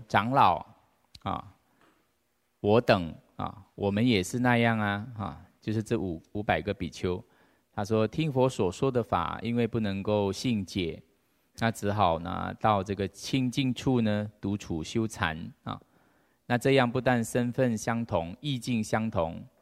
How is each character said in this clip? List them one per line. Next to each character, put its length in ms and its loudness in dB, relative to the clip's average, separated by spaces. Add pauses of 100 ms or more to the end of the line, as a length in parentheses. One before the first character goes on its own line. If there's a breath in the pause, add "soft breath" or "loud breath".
：“长 240 4
老 340 6 (580)
啊， 320 -8 (1040 soft breath)
我 200 6
等 340 2 (220)
啊， 380 -10
我 160 -2
们 160 2
也 160 4
是 160 -6
那 200 4
样 200 2
啊， 280 -2 (100)
啊， 300 -10 (140)
就 120 -6
是 100 -2
这 160 -2
五， 240 -6 (100)
五 100 -6
百 180 2
个 120 -4
比 180 -8
丘。” 320 -4 (500 soft breath)
他 120 -6
说 240 2
：“听 220 -2
佛 180 4
所 220 0
说 200 -2
的 120 0
法， 400 -2
因 140 -4
为 100 2
不 140 -2
能 220 -2
够 280 2
信 340 -2
解， 380 -4 (560)
那 120 2
只 200 -2
好 280 4
呢， 420 -6
到 240 2
这 100 -4
个 140 -2
清 420 -2
净 240 0
处 280 2
呢， 280 0 (100)
独 160 -2
处 280 -6
修 240 -2
禅 420 -4 (140)
啊。 160 -8 (640 soft breath)
那 100 2
这 180 2
样 160 4
不 100 -2
但 240 2
身 280 -2
份 240 2
相 300 -2
同， 340 -2
意 180 -4
境 240 -2
相 280 -2
同， 340 -2 (180)